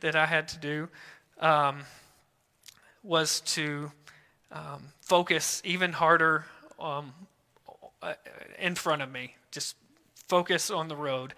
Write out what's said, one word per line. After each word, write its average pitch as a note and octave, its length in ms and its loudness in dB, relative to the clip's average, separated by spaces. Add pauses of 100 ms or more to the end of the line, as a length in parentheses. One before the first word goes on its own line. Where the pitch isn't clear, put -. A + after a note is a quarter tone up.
that D#3 140 0
I D#3 100 4
had D#3+ 240 0
to - 80 -10
do, D3+ 320 -4 (500)
um, C#3+ 440 4 (1200)
was D#3+ 380 2
to, D3 500 -4 (600)
um, C#3+ 320 -14 (160)
focus F3 640 2
even F3+ 300 -2
harder, D#3+ 500 4 (340)
um, C#3+ 360 -8 (880)
uh, - 120 -6 (460)
in F3+ 160 -2
front D3+ 260 0
of C3+ 80 -8
me. B2+ 260 -12 (160)
Just - 260 -8 (500)
focus F3 420 4
on D#3+ 200 -2
the D#3 80 -8
road. C3 400 -4